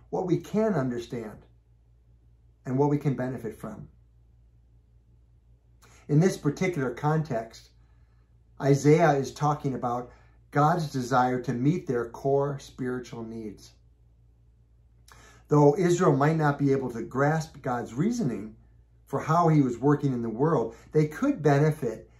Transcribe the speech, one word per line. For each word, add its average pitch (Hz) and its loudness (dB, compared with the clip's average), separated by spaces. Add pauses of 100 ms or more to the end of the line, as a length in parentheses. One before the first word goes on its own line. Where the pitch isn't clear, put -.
what 185 -4
we 170 0
can 214 -2
understand 120 -6 (1200)
and 131 -4
what 143 4
we 143 0
can 143 0
benefit 127 -8
from. 104 -14 (2250)
In 151 4
this 185 4
particular 147 -2
context, 143 -4 (920)
Isaiah 147 6
is 135 -2
talking 143 -2
about 120 -6 (400)
God's 151 0
desire 127 0
to 123 -4
meet 143 0
their 120 -2
core 139 -2
spiritual 123 -10
needs. 110 -14 (1800)
Though 147 6
Israel 175 4
might 156 2
not 147 0
be 139 2
able 135 -2
to 117 -8
grasp 147 -2
God's 117 -6
reasoning 139 -4 (500)
for - -6
how 165 2
he 151 6
was 120 0
working 143 0
in 120 -4
the 117 -4
world, 117 0 (180)
they 151 2
could 262 -2
benefit 143 2